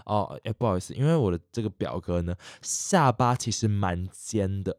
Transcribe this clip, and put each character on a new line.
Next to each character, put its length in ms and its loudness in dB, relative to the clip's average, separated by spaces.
哦， 380 -2
哎， 100 -4
不 140 0
好 100 4
意 20 -2
思， 140 -8
因 140 2
为 80 4
我 160 4
的 80 0
这 120 -6
个 60 0
表 300 -4
哥 220 0
呢， 140 -2
下 500 2
巴 240 2
其 140 -4
实 180 0
蛮 440 0
尖 520 -2
的。 160 -4